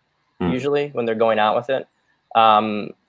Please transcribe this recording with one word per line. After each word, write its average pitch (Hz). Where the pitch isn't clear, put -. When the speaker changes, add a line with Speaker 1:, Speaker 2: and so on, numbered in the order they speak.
Speaker 1:
Hmm. 90
Speaker 2:
usually 143
when 127
they're 113
going 110
out 107
with 117
it. 131
Um, 107